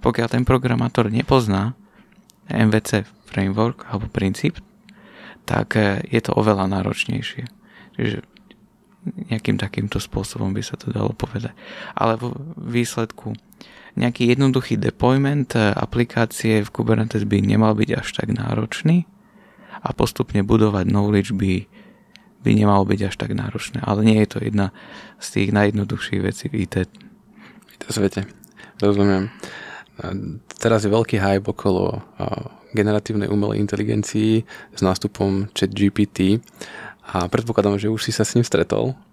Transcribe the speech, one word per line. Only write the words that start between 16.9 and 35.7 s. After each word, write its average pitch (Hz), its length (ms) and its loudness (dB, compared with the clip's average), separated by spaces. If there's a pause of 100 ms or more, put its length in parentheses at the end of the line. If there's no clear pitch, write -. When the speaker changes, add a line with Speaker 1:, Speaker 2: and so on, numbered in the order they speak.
Speaker 1:
by 101 160 4
nemal 107 320 4
byť 110 140 0 (100)
až - 160 -8
tak 110 160 -2
náročný 117 720 0 (800)
a - 80 -4
postupne - 560 -2
budovať 104 400 4
knowledge 101 480 2
by, 92 320 0 (800)
by 107 80 6
nemalo 101 320 6
byť 101 240 0
až - 80 -10
tak 110 160 -4
náročné. - 480 -6
Ale 107 240 2
nie 107 160 6
je 101 80 0
to - 80 -6
jedna 104 320 0 (480)
z - 160 -12
tých 101 160 2
najjednoduchších 104 720 0
vecí - 240 -4
v - 160 -8
I - 80 -2
T. - 40 -4 (920)
Speaker 2:
V - 40 -20
I - 80 -20
T - 120 -14
svete. 98 300 0 (580)
Rozumiem. 101 480 2 (720)
A - 100 -8 (480)
teraz 110 300 2
je - 20 2
veľký 110 320 2
hype 98 300 2
okolo, 92 500 0 (160)
a, - 320 -6 (240)
generatívnej 104 560 0
umelej 104 320 0
inteligencii 107 800 0 (320)
s - 80 -4
nástupom 98 720 0
Chat 98 160 0
G 101 240 2